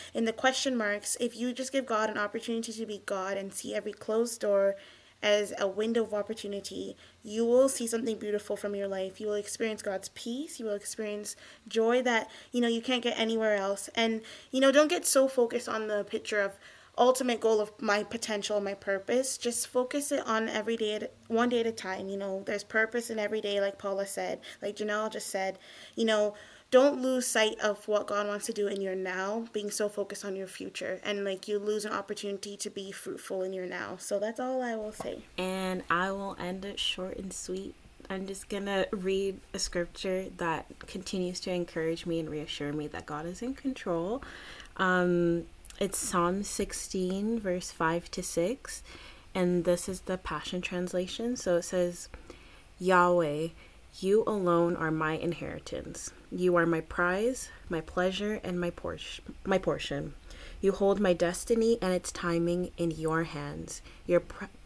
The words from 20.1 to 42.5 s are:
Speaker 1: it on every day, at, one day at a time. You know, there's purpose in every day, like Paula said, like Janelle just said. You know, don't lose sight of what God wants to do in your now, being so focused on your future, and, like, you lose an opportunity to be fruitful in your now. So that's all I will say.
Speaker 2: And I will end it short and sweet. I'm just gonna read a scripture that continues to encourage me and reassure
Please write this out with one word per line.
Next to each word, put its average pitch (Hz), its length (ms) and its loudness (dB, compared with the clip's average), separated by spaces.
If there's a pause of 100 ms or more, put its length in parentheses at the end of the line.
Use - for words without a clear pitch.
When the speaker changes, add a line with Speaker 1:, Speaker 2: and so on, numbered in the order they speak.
Speaker 1:
it 277 140 2
on 220 220 2
every 214 280 -2
day, 214 180 0
at, 214 180 -6 (140)
one 226 220 4
day 240 120 4
at 226 60 2
a 226 60 2
time. 190 360 -6
You 196 80 -4
know, 196 300 -4
there's 202 180 -2
purpose 226 460 0
in 220 80 -4
every 214 220 -2
day, 202 200 0
like 196 180 0
Paula 196 280 -2
said, 185 340 -4 (220)
like 202 140 -4
Janelle 214 360 -2
just 214 160 -8
said. 190 300 -2 (380)
You 226 80 2
know, 208 300 4 (380)
don't 269 280 8
lose 254 260 2
sight 220 340 2
of 208 260 0
what 208 220 2
God 208 180 0
wants 208 200 -4
to 226 60 -2
do 208 140 0
in 202 140 -2
your 190 160 -2
now, 190 560 -2
being 208 180 -4
so 208 180 0
focused 202 360 -6
on 196 100 -4
your 190 140 -6
future, 190 560 -6
and, 202 200 -2
like, 190 220 -4
you 208 140 -2
lose 208 240 -2
an 214 80 -6
opportunity 202 640 -6
to 208 120 -6
be 196 220 -8
fruitful - 520 -6
in 190 100 -2
your 185 140 -6
now. 180 320 -6
So 202 200 -2
that's 220 220 -2
all 254 220 -2
I 240 120 -2
will 214 180 -6
say. - 300 -8 (160)
Speaker 2:
And 185 500 -2
I 180 220 2
will 196 300 -6
end 185 240 -6
it 202 160 -8
short 190 380 -4
and 185 140 -8
sweet. 190 420 -8 (360)
I'm 190 160 -4
just 196 220 -10
gonna 196 420 0
read 190 480 0 (160)
a 190 60 -4
scripture 185 640 -2 (120)
that 165 280 -2 (140)
continues 185 600 -4
to 190 120 -4
encourage 170 520 -2
me 165 140 0
and 156 100 -4
reassure 147 440 -6